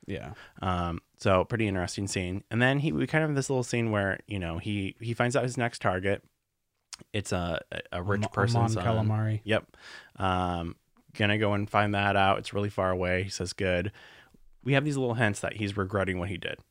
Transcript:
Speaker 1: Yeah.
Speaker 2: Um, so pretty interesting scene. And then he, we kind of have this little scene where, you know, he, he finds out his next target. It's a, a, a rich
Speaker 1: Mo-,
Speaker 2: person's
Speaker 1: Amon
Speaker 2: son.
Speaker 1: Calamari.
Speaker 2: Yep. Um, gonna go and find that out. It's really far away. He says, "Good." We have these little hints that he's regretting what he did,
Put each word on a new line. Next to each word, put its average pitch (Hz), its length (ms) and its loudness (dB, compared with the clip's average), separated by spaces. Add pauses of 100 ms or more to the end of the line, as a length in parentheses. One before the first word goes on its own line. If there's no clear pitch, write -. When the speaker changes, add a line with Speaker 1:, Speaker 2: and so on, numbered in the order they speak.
Speaker 1:
Yeah. 85 260 -8 (280)
Speaker 2:
Um, 87 380 -2 (180)
so 92 280 4
pretty 110 240 0
interesting 95 380 -2
scene. 92 440 -4
And 113 100 0
then 135 180 4
he, 151 120 0
we 139 160 0
kind 156 160 0
of 156 80 0
have 147 40 -2
this 135 140 -2
little 131 140 0
scene 117 280 -2
where, 98 360 0
you 101 120 -4
know, 82 180 -4
he, 101 420 -4
he 113 140 -6
finds 123 240 2
out 123 60 2
his 123 140 -2
next 120 240 -2
target. 98 400 0 (920)
It's 104 180 -2
a, 87 280 -2 (120)
a, - 80 -8 (140)
a 87 100 -4
rich 98 180 2
Speaker 1:
Mo-, 104 60 0
Speaker 2:
person's 117 500 2
Speaker 1:
Amon 110 280 0
Speaker 2:
son. - 20 2
Speaker 1:
Calamari. 107 360 0
Speaker 2:
Yep. 104 220 0 (520)
Um, 90 580 0 (400)
gonna 104 240 2
go 104 140 2
and 101 140 0
find 104 280 2
that 101 200 4
out. 98 220 6
It's - 160 -8
really 101 160 0
far 95 220 0
away. 92 320 0
He 95 60 -8
says, 90 240 -6
"Good." 92 380 0 (720)
We 139 100 0
have 139 120 4
these 143 120 0
little 123 180 0
hints 110 240 2
that - 180 -4
he's 101 180 -2
regretting 95 440 0
what 90 100 -4
he 90 80 -6
did, - 220 -8 (120)